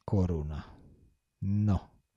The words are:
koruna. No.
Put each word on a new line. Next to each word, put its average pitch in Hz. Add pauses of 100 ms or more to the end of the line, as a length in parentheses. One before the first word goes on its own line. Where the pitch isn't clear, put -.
koruna. 82 (640)
No. 101 (280)